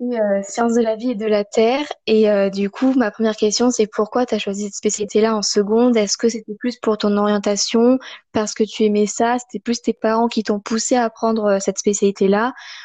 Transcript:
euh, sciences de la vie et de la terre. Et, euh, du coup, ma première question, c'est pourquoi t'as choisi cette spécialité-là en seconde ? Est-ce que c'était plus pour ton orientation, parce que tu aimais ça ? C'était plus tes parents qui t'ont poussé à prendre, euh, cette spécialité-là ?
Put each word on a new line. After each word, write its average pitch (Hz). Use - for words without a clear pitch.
euh, 208
sciences 233
de 240
la 220
vie 233
et 247
de 214
la 208
terre. 247
Et, 220
euh, 196
du 196
coup, 262
ma 240
première 220
question, 233
c'est 214
pourquoi -
t'as 220
choisi 202
cette 196
spécialité-là 214
en 208
seconde ? 226
Est-ce 202
que 233
c'était 220
plus 240
pour 214
ton 202
orientation, 208
parce 214
que 226
tu 220
aimais 208
ça ? 233
C'était -
plus 233
tes 233
parents 226
qui 226
t'ont 208
poussé 226
à 233
prendre, 226
euh, 202
cette 196
spécialité-là ? 202